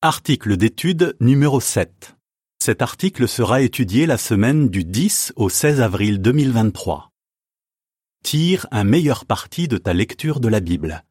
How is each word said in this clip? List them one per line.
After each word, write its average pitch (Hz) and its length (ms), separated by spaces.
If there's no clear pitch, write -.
Article 131 560
d'étude 160 640
numéro 139 400
sept. - 560
Cet - 220
article 131 460
sera 120 340
étudié 123 440
la 143 120
semaine 120 520
du 92 140
dix 110 520
au 101 140
seize 147 320
avril 104 400
deux 110 100
mille 135 200
vingt-trois. 107 600
Tire 170 480
un 104 120
meilleur 135 420
parti - 420
de 117 100
ta 92 160
lecture 147 460
de 117 80
la 107 120
Bible. 80 520